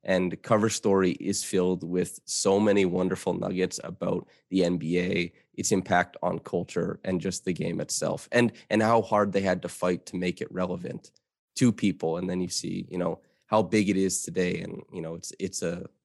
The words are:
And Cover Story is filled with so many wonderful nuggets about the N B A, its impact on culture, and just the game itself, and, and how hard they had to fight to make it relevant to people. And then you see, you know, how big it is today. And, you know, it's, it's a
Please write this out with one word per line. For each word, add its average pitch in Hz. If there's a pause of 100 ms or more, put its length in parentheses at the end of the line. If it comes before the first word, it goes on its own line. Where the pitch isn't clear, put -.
And 90
Cover 110
Story 95
is -
filled 90
with 87
so -
many 101
wonderful 92
nuggets 92
about 92 (220)
the 92
N 87
B 82
A, 90 (220)
its -
impact 90
on 87
culture, -
and 92
just 92
the 95
game -
itself, -
and, 120 (160)
and 110
how 113
hard 104
they 98
had 92
to -
fight -
to -
make 90
it -
relevant 90 (440)
to 120
people. 87
And 92
then 90
you 90
see, 90
you 90
know, 85 (280)
how 110
big 104
it 95
is 95
today. 90
And, - (120)
you 87
know, 82
it's, -
it's 95
a 87 (180)